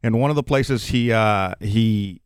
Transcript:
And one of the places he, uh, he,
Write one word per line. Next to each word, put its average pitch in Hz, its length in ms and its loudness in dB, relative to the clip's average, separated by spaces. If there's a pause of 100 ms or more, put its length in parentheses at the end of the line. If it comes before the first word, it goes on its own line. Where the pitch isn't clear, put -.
And 113 160 0
one 139 100 0
of 151 60 -2
the 143 80 0
places 135 460 -2
he, 120 220 0
uh, 104 480 2
he, 104 680 0